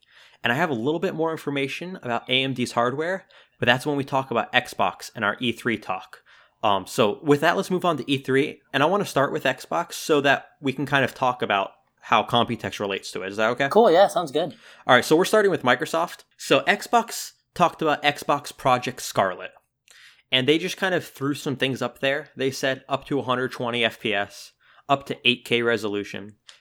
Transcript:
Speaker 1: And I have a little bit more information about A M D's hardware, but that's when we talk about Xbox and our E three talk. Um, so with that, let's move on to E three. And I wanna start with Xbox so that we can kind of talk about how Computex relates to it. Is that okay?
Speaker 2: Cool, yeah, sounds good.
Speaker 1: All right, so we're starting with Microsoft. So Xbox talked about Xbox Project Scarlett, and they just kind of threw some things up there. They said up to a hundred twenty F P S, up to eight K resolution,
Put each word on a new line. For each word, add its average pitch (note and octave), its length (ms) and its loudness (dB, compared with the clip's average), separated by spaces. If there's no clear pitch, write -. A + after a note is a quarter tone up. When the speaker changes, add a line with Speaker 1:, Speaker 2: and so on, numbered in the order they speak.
Speaker 1:
And A#2 80 2
I B2 40 0
have E3 140 -2
a C#3 40 -2
little D3 260 -2
bit F3 160 -4
more D#3+ 160 -2
information C#3+ 680 -6
about A#2+ 300 -6
A C3 140 2
M C3+ 100 -4
D's B2 180 -4
hardware, D3+ 540 -2
but A#2 80 0
that's B2 180 4
when D3 120 -2
we C3+ 80 -2
talk C3+ 260 -4
about A2+ 220 -2
Xbox - 640 -2
and A2+ 80 -2
our G#2 160 0
E B2 100 0
three A2+ 280 -4
talk. - 440 -10
Um, G2 240 2
so G#2 380 0
with C#3+ 160 4
that, E3+ 160 2
let's F#3 160 -2
move F3 120 -2
on E3+ 120 2
to C3 140 -8
E C3+ 80 0
three. C3+ 420 0
And C#3 120 2
I - 20 4
wanna F#3+ 180 0
start C#3 280 0
with D#3 100 -4
Xbox D#3+ 520 -4
so D3 260 2
that C#3 300 0
we C#3 120 -2
can C#3+ 140 -6
kind C#3 180 2
of A2+ 80 -2
talk B2 300 -2
about G2+ 300 0
how A2 200 4
Computex A2 560 0
relates G2 320 -4
to G2 120 -10
it. G2 80 -8
Is G2+ 60 -10
that A2 140 2
okay? C#3 180 -2
Speaker 2:
Cool, G#3 220 6
yeah, F3+ 160 8
sounds E3+ 240 -4
good. D3 240 -4
Speaker 1:
All B2+ 80 6
right, A#2+ 100 6
so D#3 120 6
we're F3+ 100 4
starting G3+ 240 4
with D3 140 -2
Microsoft. D#3 540 0
So C#3 220 4
Xbox A3 720 0
talked E3 300 0
about D3 200 0
Xbox C#3+ 540 -2
Project B2 460 0
Scarlett, F#2 480 -2
and B2+ 160 2
they D#3 120 6
just F3 180 -4
kind F#3 180 0
of D3+ 100 -2
threw C#3 300 -6
some C3 220 -6
things C3 260 -2
up B2 160 -6
there. C#3+ 380 -4
They C3 160 -2
said C3 360 -4
up C#3 180 -4
to C#3+ 120 -2
a A#2+ 60 -4
hundred B2 260 -2
twenty A#2+ 340 -2
F A2 140 -2
P G#2+ 160 -2
S, - 380 -6
up C#3 180 0
to - 120 -8
eight B2 160 2
K A#2+ 180 0
resolution, G#2 720 -4